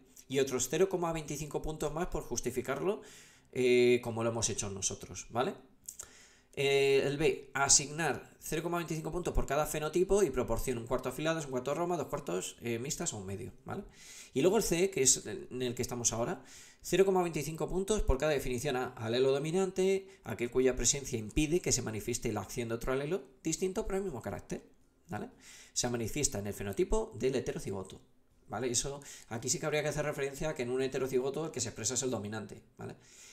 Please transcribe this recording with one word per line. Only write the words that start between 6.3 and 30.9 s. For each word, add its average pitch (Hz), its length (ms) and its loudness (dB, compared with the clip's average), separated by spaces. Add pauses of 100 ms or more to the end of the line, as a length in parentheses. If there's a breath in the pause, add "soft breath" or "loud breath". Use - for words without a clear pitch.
Eh, 139 520 6
el 143 120 0
B, 147 360 2
asignar 139 840 2
cero 160 240 -4
coma 175 160 0
veinticinco 160 320 -4
puntos 180 240 -2
por - 100 4
cada 147 220 2
fenotipo 175 560 2
y 143 80 6
proporción 117 480 0
un 113 80 -8
cuarto 127 220 -2
afiladas, 151 360 -2
un 131 60 -10
cuarto 131 240 -2
roma, 175 200 0
dos 143 120 -2
cuartos, 165 540 -4
eh, 120 180 -2
mixtas 151 340 -4
o 110 40 -8
un 95 100 -8
medio, 98 260 -8 (120)
¿vale? 117 180 -8 (480 loud breath)
Y 131 100 0
luego 190 160 6
el 202 60 2
C, 180 280 2
que 139 100 2
es - 240 4
en 107 360 -6
el 120 120 0
que 123 80 -2
estamos 120 320 -2
ahora, 123 300 -2 (400 loud breath)
cero 180 220 4
coma 190 180 4
veinticinco 156 440 -2
puntos 190 360 0
por 131 140 4
cada 151 140 2
definición 127 440 0
A, 127 140 -2
alelo 120 420 2
dominante, 185 920 0
aquel 117 280 -4
cuya 127 240 4
presencia 127 420 0
impide 151 440 2
que 139 100 0
se 117 100 4
manifieste 113 500 -2
la 101 100 -2
acción 113 280 -6
de 117 60 -2
otro 123 180 -2
alelo 147 300 -2 (180)
distinto 185 460 -2
pero 190 100 -2
el 196 60 -2
mismo 147 180 -6
carácter, - 420 -8 (440)
¿vale? 190 220 -8 (440 loud breath)
Se - 160 0
manifiesta 117 500 0
en 101 80 -4
el 101 60 -2
fenotipo 185 600 0
del 127 200 2
heterocigoto, 107 640 -6 (460)
¿vale? 117 220 -4
Eso, 139 320 -2 (280 loud breath)
aquí 123 200 -4
sí 160 100 -2
que 151 60 -4
habría 151 160 0
que 147 80 -2
hacer 147 160 -2
referencia 139 440 -4
a 156 60 -4
que 127 80 -2
en 120 80 -4
un 131 100 0
heterocigoto 131 640 0